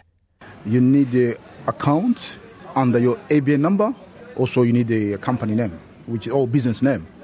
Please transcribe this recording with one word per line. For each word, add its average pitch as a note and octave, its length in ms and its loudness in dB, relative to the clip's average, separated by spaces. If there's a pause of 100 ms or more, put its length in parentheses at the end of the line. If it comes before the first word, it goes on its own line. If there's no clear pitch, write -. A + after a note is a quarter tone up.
(680)
You B2 120 2
need C3 340 4
a - 560 -2
account F3 480 0 (640)
under A#2+ 220 2
your B2 100 2 (160)
A D3+ 80 4
B C#3+ 160 2
N C#3 60 2
number. G3 260 2 (540)
Also, B2+ 240 2
you A#2+ 100 2
need A#2+ 160 0
a G#2 400 -2
company A2+ 280 -2
name, - 540 -8
which A2+ 160 -8
is, A#2+ 60 -2
or C3+ 120 2
business B2+ 400 -2
name. A2 160 0 (200)